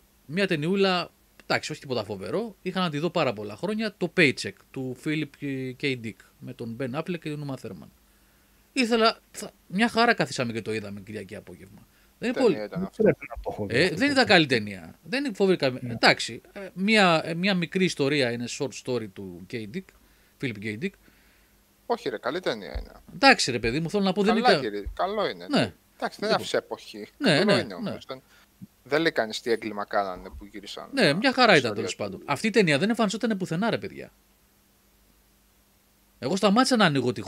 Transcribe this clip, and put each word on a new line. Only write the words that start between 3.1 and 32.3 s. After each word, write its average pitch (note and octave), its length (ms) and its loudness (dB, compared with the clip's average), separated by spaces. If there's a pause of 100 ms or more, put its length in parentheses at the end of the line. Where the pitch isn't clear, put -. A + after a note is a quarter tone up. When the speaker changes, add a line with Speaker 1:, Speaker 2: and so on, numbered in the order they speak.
Speaker 1:
πολλά G#2 220 -10
χρόνια, G#3+ 420 -4
το F3 200 -4
Paycheck, B2+ 360 4 (180)
του C3 340 -8
Philip D3+ 240 -4 (520)
K. C3+ 220 -2
Dick, A2 120 -8 (240)
με C3 140 -14
τον A2+ 260 -10
Ben C3 200 -6
Affleck E3 200 -6
και D#3+ 100 -10
τον D3 200 -8
Uma B2+ 160 -10
Thurman. F#2+ 220 -14 (840)
Ήθελα, A3+ 460 2 (120)
θα, - 200 -14 (160)
μια A3 220 0
χαρά A#3 240 4
καθίσαμε C3 400 -2
και A2+ 80 -6
το A2 120 -4
είδαμε G2+ 280 -8
Κυριακή G#2 340 -12
απόγευμα. - 520 -20 (320)
Δεν A3 100 -2
είναι B3 80 -4
Speaker 2:
Ταινία B3 160 4
Speaker 1:
πολύ G#2+ 120 -6
Speaker 2:
ήταν G#2 140 -8
Speaker 3:
Δεν F#3+ 80 -2
Speaker 2:
αυτό. - 160 -2
Speaker 3:
πρέπει F3 260 4
να - 120 -14
το - 100 -10
έχω G#2 140 -6
δει G#2 100 -2
Speaker 1:
Ε, C#3+ 80 6
Speaker 3:
αυτό F3+ 120 2
Speaker 1:
δεν B3 120 2
Speaker 3:
το D4 40 0
Speaker 1:
ήταν B3+ 140 4
Speaker 3:
πράγμα. G3+ 80 6
Speaker 1:
καλή E3+ 120 8
ταινία. G#2 580 -2
Δεν B3+ 220 -4
είναι B3 80 -4
φοβερή F#3+ 240 4
κα-, C#3 120 0
Speaker 3:
Ναι. B2+ 100 -4 (140)
Speaker 1:
εντάξει, A#2 480 2 (120)
ε, G3 200 -12
μια, F#3 520 4
ε, E3+ 80 -6
μια F#3 200 0
μικρή F3+ 300 0
ιστορία C#3+ 480 2
είναι A#2+ 180 -6
short C3+ 200 -6 (140)
story A#2 300 -4
του F#2 380 -14
K. B2 40 -8
Dick, A#2 300 -10 (560)
Philip G#2+ 220 -6
K. G#2+ 180 -6
Dick. G3 80 -4 (960)
Speaker 2:
Όχι A#3 240 -4
ρε, A2 80 -4
καλή C#3+ 220 -4
ταινία G2+ 400 -6
είναι. - 120 -12 (220)
Speaker 1:
Εντάξει A#3+ 380 4
ρε G#2+ 80 -2
παιδί A#2 200 0
μου, E3 100 -4
θέλω G#3 140 0
να F#3+ 100 2
πω, G#3 100 0
δεν G#3+ 120 4
Speaker 2:
Καλά, A#3 140 4
Speaker 1:
ήταν E3 120 6
Speaker 2:
κύριε, G2+ 220 -6 (100)
καλό F#3+ 360 -2
είναι. F2 200 -10
Speaker 1:
Ναι. C#3+ 240 0 (220)
Speaker 2:
Εντάξει, - 240 -8
δεν G#3 100 -2
Speaker 1:
Λοιπόν. A3 40 2
Speaker 2:
άφησε - 240 -2
εποχή. - 500 -8 (100)
Speaker 1:
Ναι, F#3+ 200 2
Speaker 2:
Καλό F3+ 80 4
Speaker 1:
ναι, G#3 80 4
Speaker 2:
είναι A#2 100 2
Speaker 1:
ναι. G2 100 -10
Speaker 2:
όμως. A2+ 340 -8
Δεν, C3 140 -14 (640)
δεν C#3+ 180 0
λέει E3 100 2
κανείς A2 300 -2
τι A#2+ 100 -2
έγκλημα G#2+ 340 -2
κάνανε F#2+ 520 -2
που G#2 80 -18
γύρισαν G2+ 480 -14
Speaker 1:
Ναι, A3 180 4
Speaker 2:
τα C#3+ 40 2
Speaker 1:
μια A#3+ 180 2
χαρά A3+ 220 6
ήταν, - 0 -
Speaker 2:
ιστορία A2+ 200 4
Speaker 1:
τέλος G#2 160 -4
Speaker 2:
του. - 120 -8
Speaker 1:
πάντων. F#2+ 220 -8
Αυτή C#3+ 220 -2